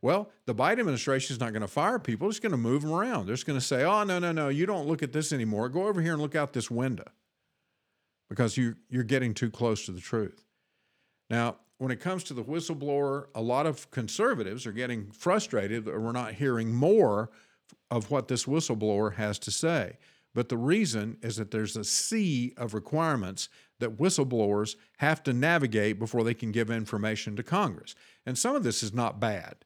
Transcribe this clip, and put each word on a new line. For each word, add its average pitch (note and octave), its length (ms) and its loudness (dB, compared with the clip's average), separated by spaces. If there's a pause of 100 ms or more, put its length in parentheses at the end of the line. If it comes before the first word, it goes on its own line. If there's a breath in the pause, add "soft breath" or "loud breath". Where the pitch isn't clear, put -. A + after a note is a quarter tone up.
Well, F#3+ 260 2 (160 loud breath)
the B2 80 -2
Biden D#3 260 4
administration C3+ 540 0
is A#2 60 -6
not A#2 120 -2
gonna G#2 160 -4
fire F#3 300 0
people. C3 320 -2
It's G#3+ 100 -6
gonna F#3+ 180 0
move B2 260 2
them D#3 100 -2
around. F#3 320 -2
They're G#2 100 -2
just - 120 -6
gonna C#3 120 0
say, C3 240 0
"Oh, G#3 200 4
no, F#3 160 0
no, F3 120 0
no, D#3 180 0
you D3 180 2
don't F3 200 -2
look D#3+ 140 0
at B2+ 120 -4
this D3+ 200 -2
anymore. A2 360 0
Go F3+ 180 0
over G3 140 0
here E3 120 2
and D3 80 0
look D3 140 -2
out D3 180 0
this A#2+ 160 -2
window A#2+ 380 -2 (1200)
because A2 260 0
you, A#2 200 0 (140)
you're B2+ 140 0
getting B2 300 2
too A2+ 160 -2
close A2 360 -2
to G2 60 -10
the F2+ 100 -10
truth." G#2+ 440 -4 (840)
Now, A#2 280 0 (220)
when C3 120 -2
it A#2 80 -4
comes F3+ 260 -4
to - 80 -12
the B2 100 -6
whistleblower, C#3+ 920 -2
a A#2 80 -4
lot B2 240 2
of D3+ 240 -4
conservatives B2 800 -2
are G#2+ 40 -8
getting A#2 400 -6
frustrated A#2 760 0
that F#2+ 140 -4
we're A2+ 120 -2
not A#2 220 -4
hearing A2+ 400 0
more B2 580 4 (580 soft breath)
of A2+ 220 0
what C#3 160 0
this B2 180 -2
whistleblower G#2+ 680 0
has G#2 240 -2
to - 120 -6
say. D3 460 0 (360 soft breath)
But A#2+ 160 0
the A#2+ 80 -2
reason A#2+ 640 2
is G#2+ 160 -4
that G#2+ 140 -6
there's A2 240 -2
a A2 80 -6
sea C#3+ 760 0
of A2+ 160 -6
requirements B2 760 -2 (300 soft breath)
that A2+ 180 -4
whistleblowers A2+ 800 2 (220 soft breath)
have D#3 260 2
to C3 100 2
navigate A#2+ 680 2
before A#2 240 0
they A#2 100 2
can A2+ 180 -4
give A2 180 0
information A2 680 -2
to G2+ 80 -6
Congress. E3+ 520 -2 (300 loud breath)
And C3 120 -4
some B3+ 180 2
of C4 80 0
this A#2 180 0
is G#2 120 -4
not A#2 260 0
bad G2+ 460 -2